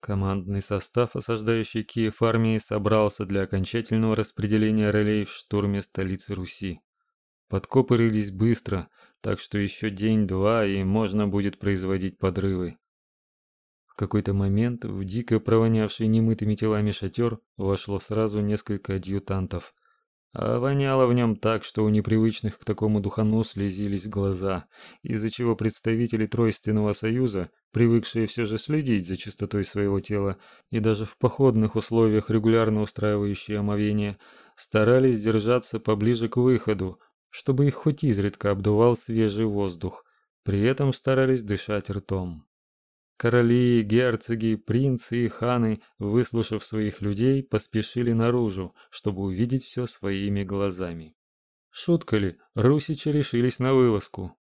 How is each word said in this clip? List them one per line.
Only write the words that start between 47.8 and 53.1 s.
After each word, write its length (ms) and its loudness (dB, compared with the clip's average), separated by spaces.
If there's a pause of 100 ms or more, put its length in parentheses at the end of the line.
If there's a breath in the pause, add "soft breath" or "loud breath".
наружу, 640 0 (140 soft breath)
чтобы 320 -6
увидеть 420 -2
все 220 -8
своими 580 -4
глазами. 720 -6 (540)
Шутка 480 -2
ли, 200 -2 (160 soft breath)
русичи 540 2
решились 500 0